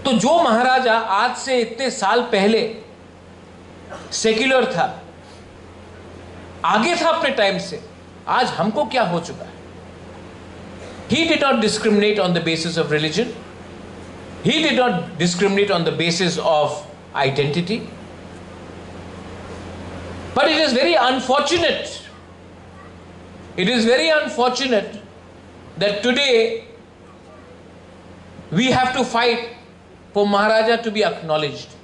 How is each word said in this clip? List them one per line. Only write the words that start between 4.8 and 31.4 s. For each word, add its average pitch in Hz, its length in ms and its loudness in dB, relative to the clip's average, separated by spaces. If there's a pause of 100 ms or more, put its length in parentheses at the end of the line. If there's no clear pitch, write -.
आगे 220 320 2
था 330 120 0
अपने 320 220 2
टाइम 202 280 2
से, 160 300 -10 (400)
आज 240 180 2
हमको 220 380 -2
क्या 254 180 0
हो 175 180 0
चुका - 240 -12
है? - 80 -16 (1600)
He 233 80 0
did 320 260 2
not 262 180 4
discriminate 208 680 2
on 180 100 2
the 160 120 0
basis 165 300 -2
of 151 140 0
religion। 156 340 0 (1200)
He 277 180 2
did 262 160 2
not 247 120 4 (300)
discriminate 196 480 2
on 175 140 2
the 151 140 0
basis 170 400 0
of 151 320 2 (460)
identity। 143 640 0 (2500)
But 277 60 4
it 311 240 4
is 262 40 2
very 254 400 4
unfortunate 285 920 0 (1500)
It 185 120 0
is 233 160 2
very 277 260 4
unfortunate 247 880 0 (800)
that 196 240 0
today 247 640 2 (1900)
we 196 220 2
have 254 240 2
to 254 80 0
fight 233 460 0 (640)
for 202 140 2
Maharaja 220 560 4
to 226 80 -4
be 208 140 0
acknowledged. 156 640 -2 (160)